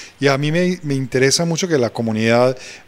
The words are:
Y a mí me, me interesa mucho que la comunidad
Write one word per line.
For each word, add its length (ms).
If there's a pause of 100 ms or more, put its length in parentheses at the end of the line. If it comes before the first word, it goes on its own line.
(200)
Y 80
a 100
mí 140
me, 320
me 100
interesa 500
mucho 220
que 120
la 120
comunidad 640 (320)